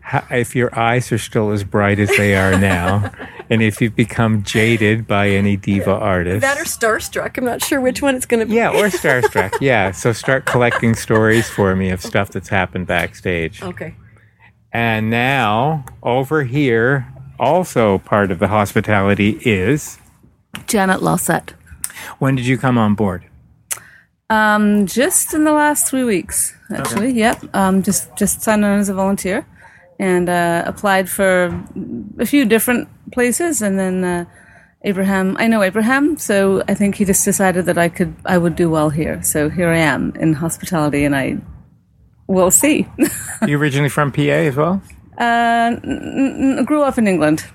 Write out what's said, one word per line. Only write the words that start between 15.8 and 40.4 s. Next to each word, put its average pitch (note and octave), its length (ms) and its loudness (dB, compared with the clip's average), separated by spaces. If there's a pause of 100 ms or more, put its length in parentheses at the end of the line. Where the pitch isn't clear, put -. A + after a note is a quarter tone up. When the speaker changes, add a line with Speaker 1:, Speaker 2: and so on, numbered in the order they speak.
Speaker 1:
over C3+ 420 0
here, B2+ 640 2 (320)
also B2 600 2
part G2+ 320 2
of F2 80 -4
the F#2+ 100 0
hospitality G2+ 960 0
is A2 540 0 (680)
Speaker 3:
Janet F#3+ 360 0
Lawsett. E3+ 500 -2 (680)
Speaker 1:
When C3+ 160 0
did B2 120 -2
you C3 100 2
come B2 220 0
on G#2 160 4
board? G2 300 -2 (1040)
Speaker 3:
Um, G#3 560 4
just C#4+ 480 0
in D4+ 100 2
the D#4 80 4
last D4 360 2
three C4 160 -2
weeks, - 500 -2 (200)
actually. G#3+ 340 -2
Speaker 1:
Okay. B3+ 100 0
Speaker 3:
Yep. A3 260 0 (100)
Um, F#3+ 280 2
just, - 340 -2
just - 260 -2
signed G#3 220 2
on G3+ 140 2
as G3+ 100 0
a G3+ 60 -2
volunteer F#3+ 500 -2 (540)
and, F3+ 300 2
uh, E3+ 380 2
applied F#3+ 440 0
for F#3 420 2 (680)
a B3 60 0
few C#4+ 220 2
different A3+ 420 2 (240)
places. B3 480 0
And G3 180 0
then, F#3 260 -2
uh, F3 200 -2 (600)
Abraham, F#3+ 540 0
I A3+ 80 2
know A3+ 160 4
Abraham, B3+ 540 2
so G3 520 2
I G3+ 60 2
think G3+ 200 0
he G#3 100 0
just F3+ 200 2
decided F#3 420 2
that E3+ 100 0
I E3+ 140 2
could, E3 240 -4 (100)
I F#3 140 2
would E3+ 180 0
do F3 140 2
well D#3 200 2
here. D3+ 320 -4
So D3+ 280 -2
here E3+ 180 0
I E3 100 2
am D3+ 400 0
in D#3+ 140 2
hospitality, D3+ 720 -2